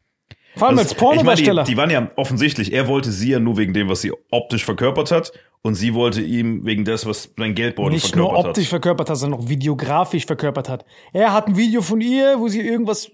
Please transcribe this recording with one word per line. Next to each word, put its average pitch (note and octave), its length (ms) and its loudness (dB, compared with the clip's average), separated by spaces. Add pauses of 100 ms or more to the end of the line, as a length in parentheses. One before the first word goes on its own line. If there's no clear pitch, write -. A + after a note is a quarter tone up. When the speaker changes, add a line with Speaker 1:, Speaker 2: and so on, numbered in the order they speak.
(560)
Speaker 1:
Vor B3 120 2
allem B3+ 100 4
Speaker 2:
Also, F#3 120 2
Speaker 1:
als - 80 -8
Pornodarsteller. D#3 240 4 (180)
Speaker 2:
ich D#3 60 4
meine, F3 180 4
die, B2 80 -2
die A2 40 0
waren D3 140 2
ja B2 260 0
offensichtlich, C3 560 0
er C3 160 0
wollte C3+ 240 0
sie G#2 180 0
ja C3 80 2
nur A2+ 180 0
wegen G2 160 0
dem, G2+ 160 0
was F#2 140 -2
sie F#2+ 100 -4 (180)
optisch A#2+ 340 -2
verkörpert D3+ 480 0
hat E3 200 0 (300)
und A2 140 0
sie A2+ 180 -2
wollte A#2 260 0
ihm A2+ 460 -2
wegen G#2+ 180 -2
des, A2 220 -2
was - 320 -8
sein A2 160 -4
Geldbeutel A#2+ 380 -2
Speaker 1:
Nicht D#3+ 160 -2
Speaker 2:
verkörpert E3+ 240 2
Speaker 1:
nur F3 180 2
optisch G3 140 0
Speaker 2:
hat. C3+ 60 -4
Speaker 1:
verkörpert E3 400 0
hat, D3+ 60 -2
sondern C3+ 240 -4
auch A#2 80 -6
videografisch D3 800 -2
verkörpert C#3+ 420 -4
hat. C3 160 -8 (280)
Er G3+ 200 2
hat G#3+ 140 2
ein G3 100 0
Video A3+ 240 2
von G3+ 200 -2
ihr, C4+ 400 2
wo A#3 80 -2
sie G#3+ 120 -4
irgendwas A3 540 -2